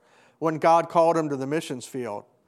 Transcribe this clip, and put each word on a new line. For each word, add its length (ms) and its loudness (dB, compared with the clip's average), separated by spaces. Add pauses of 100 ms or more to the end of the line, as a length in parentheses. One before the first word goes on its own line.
(400)
when 180 -4
God 300 4
called 300 2
him 120 0
to 60 -4
the 120 -6
missions 380 -6
field. 400 -10 (220)